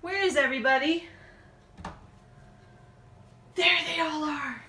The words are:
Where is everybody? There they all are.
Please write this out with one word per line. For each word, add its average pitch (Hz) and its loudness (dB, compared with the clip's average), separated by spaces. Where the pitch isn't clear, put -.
Where 381 -4
is 370 2
everybody? 269 2
There 349 4
they 339 -2
all 311 -2
are. 277 -6